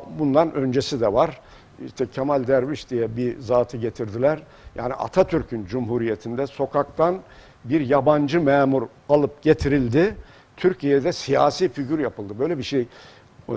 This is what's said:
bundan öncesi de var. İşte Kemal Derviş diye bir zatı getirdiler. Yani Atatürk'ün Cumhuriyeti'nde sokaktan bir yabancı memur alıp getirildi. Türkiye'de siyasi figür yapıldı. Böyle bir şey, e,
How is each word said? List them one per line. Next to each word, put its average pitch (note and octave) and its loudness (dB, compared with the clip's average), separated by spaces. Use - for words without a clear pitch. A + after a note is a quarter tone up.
bundan D3+ 2
öncesi C3+ -2
de G#2 2
var. C#3+ 0
İşte B2 -6
Kemal C3+ -2
Derviş C3+ -2
diye A#2 -4
bir B2 -4
zatı B2 0
getirdiler. A#2 -2
Yani B2 -6
Atatürk'ün B2 0
Cumhuriyeti'nde A#2 -4
sokaktan D#3 0
bir D3+ 0
yabancı C#3+ 2
memur C#3 2
alıp C#3+ 2
getirildi. D3 2
Türkiye'de C#3+ 2
siyasi C#3 2
figür D3 -4
yapıldı. G#2+ -6
Böyle D#3+ -2
bir B2+ -6
şey, C3+ -2
e, B2 -6